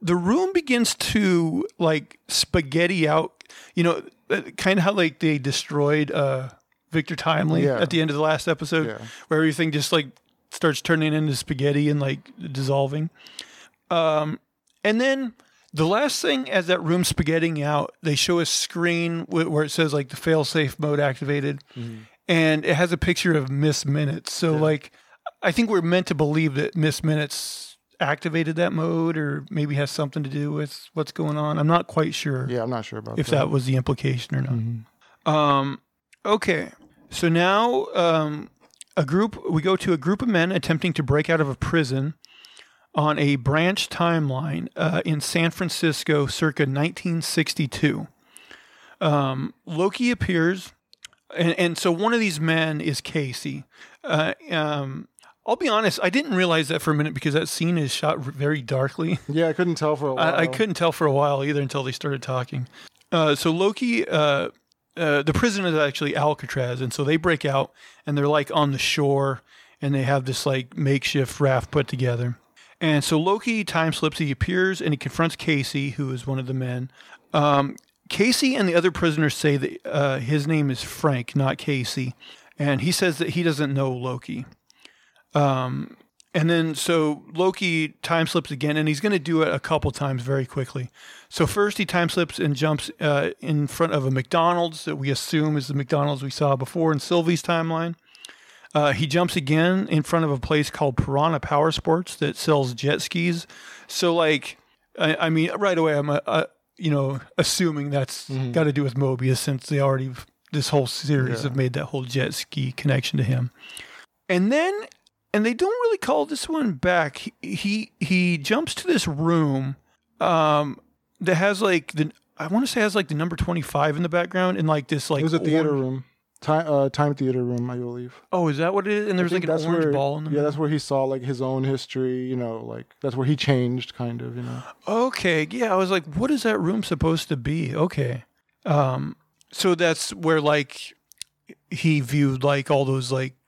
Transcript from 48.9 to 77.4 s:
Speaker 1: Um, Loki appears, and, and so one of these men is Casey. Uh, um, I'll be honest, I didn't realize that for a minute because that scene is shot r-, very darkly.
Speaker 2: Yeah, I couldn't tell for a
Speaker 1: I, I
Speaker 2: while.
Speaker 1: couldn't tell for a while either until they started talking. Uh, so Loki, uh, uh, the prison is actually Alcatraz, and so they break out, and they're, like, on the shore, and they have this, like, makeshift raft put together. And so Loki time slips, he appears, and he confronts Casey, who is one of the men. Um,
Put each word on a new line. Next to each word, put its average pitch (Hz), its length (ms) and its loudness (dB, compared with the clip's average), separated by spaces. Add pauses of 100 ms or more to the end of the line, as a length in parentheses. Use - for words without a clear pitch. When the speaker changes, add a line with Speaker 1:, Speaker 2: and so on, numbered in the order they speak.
Speaker 1:
Um, 139 520 0 (120)
Loki 190 460 0
appears, 180 640 -2 (640)
and, 170 240 2
and 170 180 0
so 180 140 2
one 202 220 0
of 233 60 2
these 185 200 0
men 160 400 0
is 156 220 -4
Casey. 139 640 -6 (380)
Uh, 165 300 0 (160)
um, 151 580 -4 (380)
I'll 233 120 0
be 339 100 -2
honest, 214 340 2
I 180 80 2
didn't 262 260 0
realize 165 340 2
that 160 120 -2
for 160 100 2
a 151 40 2
minute 151 180 0
because 139 200 0
that 156 160 0
scene 170 280 0
is 143 160 0
shot - 240 0
r-, 147 140 -6
very 143 300 -2
darkly. 135 640 -2
Speaker 2:
Yeah, 160 220 2
I 156 40 -2
couldn't 175 220 0
tell 151 200 0
for 143 140 -2
a 131 60 -2
Speaker 1:
I, 160 140 2
I 170 160 2
Speaker 2:
while. 143 80 -2
Speaker 1:
couldn't 208 220 0
tell 170 160 2
for 160 140 0
a 147 60 4
while 143 320 2
either 143 180 0
until 139 220 -4
they 131 80 -4
started 139 320 -6
talking. 127 440 -4 (440)
Uh, 156 240 4
so 165 160 2
Loki, 214 560 0
uh, 151 420 2 (480)
uh, 147 240 2
the 151 120 2
prison 202 320 0
is 165 100 2
actually 143 400 0
Alcatraz, 135 640 -2
and 127 140 -4
so 147 100 -4
they 151 140 4
break 160 280 0
out, 139 280 0 (340)
and 147 100 0
they're, 143 100 2
like, 147 260 2
on 147 180 4
the 131 80 -2
shore, 139 640 0 (400)
and 139 120 0
they 135 100 0
have 135 220 2
this, 131 200 -4
like, 131 320 -2
makeshift 139 640 0
raft 131 300 2
put 143 180 0
together. 123 500 -2 (440)
And 151 220 4
so 156 160 2
Loki 208 440 0
time 160 300 0
slips, 156 240 -2
he 151 140 0
appears, 185 500 0
and 151 120 0
he 139 40 0
confronts - 380 -2
Casey, 139 560 -2
who 135 200 -4
is 120 140 -8
one 131 140 -4
of 127 80 -8
the 135 60 -4
men. 127 380 -6 (420)
Um, 143 440 2 (320)